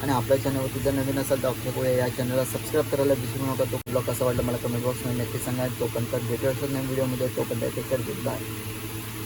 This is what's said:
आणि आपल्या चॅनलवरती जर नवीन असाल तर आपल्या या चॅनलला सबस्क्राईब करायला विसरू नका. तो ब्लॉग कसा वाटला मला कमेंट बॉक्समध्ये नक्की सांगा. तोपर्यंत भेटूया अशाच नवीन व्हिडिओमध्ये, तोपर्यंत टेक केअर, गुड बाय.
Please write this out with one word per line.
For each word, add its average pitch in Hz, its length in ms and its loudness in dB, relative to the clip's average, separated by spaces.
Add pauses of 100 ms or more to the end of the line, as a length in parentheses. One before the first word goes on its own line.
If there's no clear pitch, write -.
आणि 139 100 2
आपल्या 127 240 4
चॅनलवरती 131 440 0
जर 139 100 2
नवीन 135 280 2
असाल 135 240 2
तर 131 60 2
आपल्या 127 420 0
या 127 180 4
चॅनलला 127 360 2
सबस्क्राईब 143 420 0
करायला 139 260 4
विसरू 127 340 0
नका. 131 180 0
तो 120 120 0
ब्लॉग 123 260 0
कसा 127 220 0
वाटला 123 180 4
मला 120 140 0
कमेंट 120 280 -2
बॉक्समध्ये 123 380 -2
नक्की 110 160 -4
सांगा. 127 280 0
तोपर्यंत 117 640 -2
भेटूया 120 220 0
अशाच 135 200 -2
नवीन 135 140 -2
व्हिडिओमध्ये, 131 420 0
तोपर्यंत 113 480 -2
टेक 117 140 -4
केअर, 127 120 0
गुड 107 240 -4
बाय. 117 140 -2 (880)